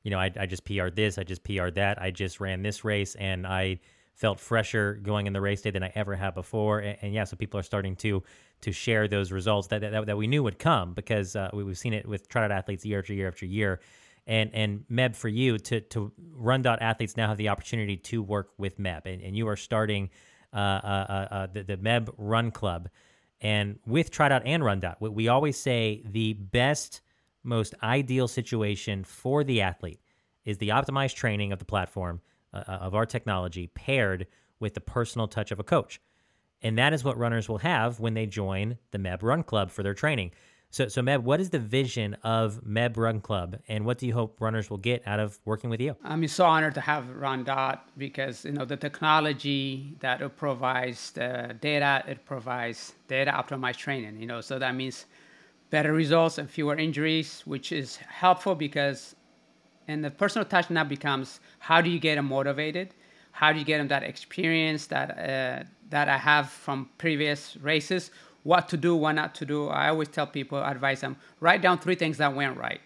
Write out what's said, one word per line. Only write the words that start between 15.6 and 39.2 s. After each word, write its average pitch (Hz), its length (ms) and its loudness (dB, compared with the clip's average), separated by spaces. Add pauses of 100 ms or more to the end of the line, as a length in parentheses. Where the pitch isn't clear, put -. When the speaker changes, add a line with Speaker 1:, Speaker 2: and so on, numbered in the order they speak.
Speaker 1:
to 104 300 -6 (220)
Run 127 280 2
Dot 117 220 4
athletes 113 340 0
now 110 120 2
have 104 80 0
the 107 120 0
opportunity 101 480 -2
to 113 240 -4
work 101 360 -2
with 98 220 -4
Meb, 87 260 -4
and, 92 180 -8
and 98 120 -6
you 110 120 0
are 104 100 -2
starting, 107 540 0 (420)
uh, - 40 -4
uh, 98 520 0
uh, 98 240 -4
uh, 95 180 -4
the, 98 120 -8
the 95 140 -4
Meb 110 380 0
Run 110 360 0
Club. 87 380 -4 (520)
And 104 440 0
with 147 260 0
TriDot 139 340 4
and 156 180 0
Run 101 160 2
Dot, 87 200 -4
we, 107 100 -4
we 110 200 0
always 139 280 4
say 113 480 0
the 110 280 0
best, 120 680 0 (400)
most 117 400 0
ideal 127 460 2
situation 104 760 -2
for 143 400 0
the 123 180 4
athlete 90 400 -2 (440)
is 104 140 -4
the 104 100 -2
optimized 135 460 0
training 104 360 0
of 92 60 -2
the - 80 -12
platform, 90 560 -2 (320)
uh, 95 140 -10
uh, 95 40 -8
of 95 220 -6
our 110 140 4
technology 90 580 -2
paired 98 600 -2 (320)
with 107 160 -4
the 98 60 -8
personal 117 460 -2
touch 107 220 -4
of 101 100 -4
a - 40 -6
coach. - 360 0 (600)
And 113 160 0
that 143 160 6
is 131 100 -2
what 127 140 0
runners 117 320 0
will 107 100 -2
have 120 400 0
when 113 140 0
they 110 140 0
join 101 500 -2 (140)
the 101 80 -4
Meb 92 240 -4